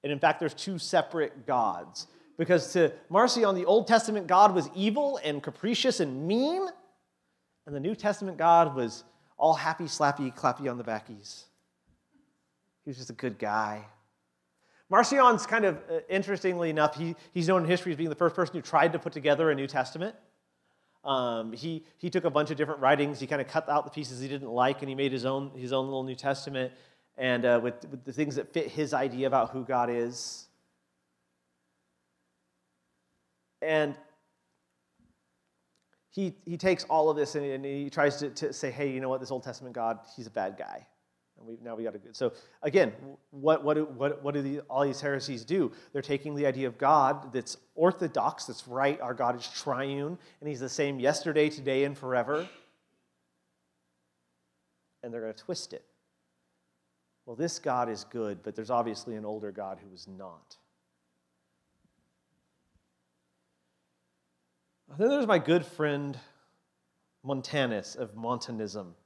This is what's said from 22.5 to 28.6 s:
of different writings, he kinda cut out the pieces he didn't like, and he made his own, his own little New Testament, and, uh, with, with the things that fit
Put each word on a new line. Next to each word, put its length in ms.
of 80
different 220
writings, 380
he 80
kinda 180
cut 260
out 160
the 40
pieces 300
he 80
didn't 220
like, 320
and 80
he 40
made 160
his 140
own, 320
his 160
own 140
little 160
New 120
Testament, 600
and, 300
uh, 160
with, 260
with 160
the 80
things 240
that 160
fit 160